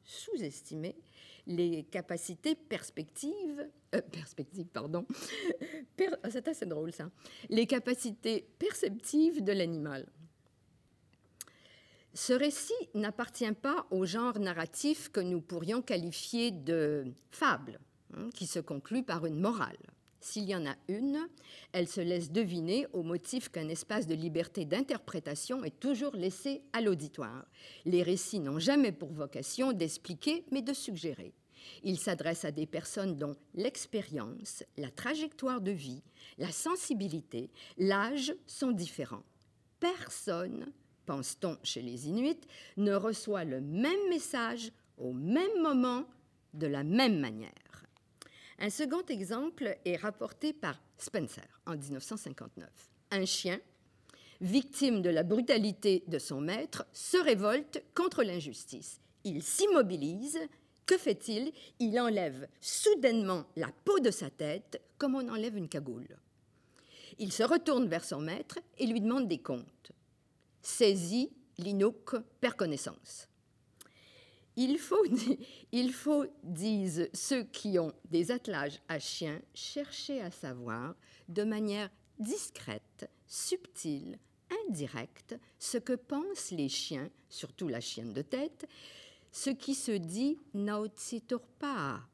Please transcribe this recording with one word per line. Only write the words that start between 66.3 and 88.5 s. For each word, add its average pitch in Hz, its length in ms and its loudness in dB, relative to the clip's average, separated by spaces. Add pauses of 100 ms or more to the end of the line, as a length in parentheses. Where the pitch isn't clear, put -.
Il 202 140 -2
se 220 100 2
retourne 269 440 4
vers 165 180 0
son 147 160 -4
maître 165 380 -6 (180)
et 262 80 2
lui 226 160 2
demande 240 260 2
des 165 120 0
comptes. - 520 -8 (680)
Saisi, 202 720 4 (260)
l'inuk 202 580 2 (240)
perd 247 160 2
connaissance. - 720 -4 (1300)
Il 262 220 4
faut, 392 260 4 (340)
<laughs> - 340 -16
il 247 200 2
faut, 294 360 2 (160)
disent 180 680 0
ceux 254 320 0
qui 190 360 0
ont 160 120 2 (200)
des 175 180 4
attelages 151 580 -2
à 160 120 -2
chiens, 156 420 -4 (140)
chercher - 640 -6
à 175 80 -6
savoir 123 640 -6 (320)
de 185 160 -2
manière 208 460 -2 (300)
discrète, - 920 -6 (160)
subtile, - 920 -6 (480)
indirecte, 143 680 -6 (220)
ce - 220 -4
que 254 140 0
pensent 294 580 -4
les 147 180 0
chiens, - 400 -4 (200)
surtout - 380 -8
la 120 140 -2
chienne 113 320 -8
de 139 80 -2
tête, 277 460 -4 (640)